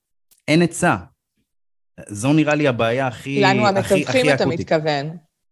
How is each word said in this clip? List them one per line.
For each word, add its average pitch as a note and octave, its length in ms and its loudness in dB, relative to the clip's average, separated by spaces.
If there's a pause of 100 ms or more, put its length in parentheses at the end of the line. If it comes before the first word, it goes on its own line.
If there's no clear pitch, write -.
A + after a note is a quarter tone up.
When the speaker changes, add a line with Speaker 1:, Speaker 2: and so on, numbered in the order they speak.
(480)
Speaker 1:
אין D#3 140 2
היצע." E3+ 340 0 (1120)
זו A2 240 -2
נראה D3+ 220 2
לי D3+ 120 0
הבעיה A#2+ 400 0
הכי, C#3 340 -4
Speaker 2:
לנו G3 260 4
Speaker 1:
הכי, G3 100 2
Speaker 2:
המתווכים, F#3+ 300 0
Speaker 1:
הכי F#3+ 260 2
Speaker 2:
אתה C3+ 100 0
Speaker 1:
אקוטית. E3+ 160 -2
Speaker 2:
מתכוון. D#3 580 -2 (340)